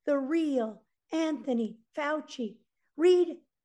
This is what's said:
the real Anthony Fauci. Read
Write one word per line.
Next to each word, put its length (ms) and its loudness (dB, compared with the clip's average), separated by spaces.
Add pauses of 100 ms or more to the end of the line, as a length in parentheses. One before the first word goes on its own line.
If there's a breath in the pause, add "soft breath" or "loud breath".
the 100 2
real 680 -2 (300)
Anthony 640 -2 (180)
Fauci. 600 -4 (400)
Read 400 4 (280)